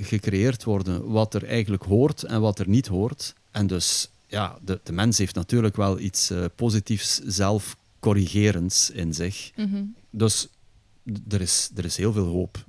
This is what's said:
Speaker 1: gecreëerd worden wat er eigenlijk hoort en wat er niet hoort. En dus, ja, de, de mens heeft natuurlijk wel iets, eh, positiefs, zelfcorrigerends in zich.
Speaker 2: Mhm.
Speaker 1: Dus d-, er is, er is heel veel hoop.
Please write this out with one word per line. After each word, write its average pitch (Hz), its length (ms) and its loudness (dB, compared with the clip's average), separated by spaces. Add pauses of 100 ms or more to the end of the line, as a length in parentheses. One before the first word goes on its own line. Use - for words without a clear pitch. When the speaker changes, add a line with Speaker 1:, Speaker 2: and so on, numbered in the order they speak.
Speaker 1:
gecreëerd 98 600 0
worden 98 480 -2
wat 107 220 2
er 104 120 -2
eigenlijk 104 380 -2
hoort 120 400 4
en 110 180 -2
wat 107 180 2
er 92 100 -2
niet 120 180 4
hoort. 104 460 -4 (180)
En 104 160 0
dus, - 420 0 (180)
ja, 104 360 -4
de, 95 200 -4
de - 80 -10
mens 104 260 2
heeft 95 180 0
natuurlijk 107 400 2
wel 98 240 2
iets, 92 300 -2
eh, 90 140 -2 (120)
positiefs, 107 640 0 (800)
zelfcorrigerends 101 880 2
in 82 240 -4
zich. 87 420 -6
Speaker 2:
Mhm. 202 280 -2 (260)
Speaker 1:
Dus 151 380 2 (680)
d-, 104 200 -10
er 98 80 2
is, - 340 0
er 104 100 -4
is 85 120 -6
heel 104 160 2
veel 104 120 2
hoop. 87 440 -2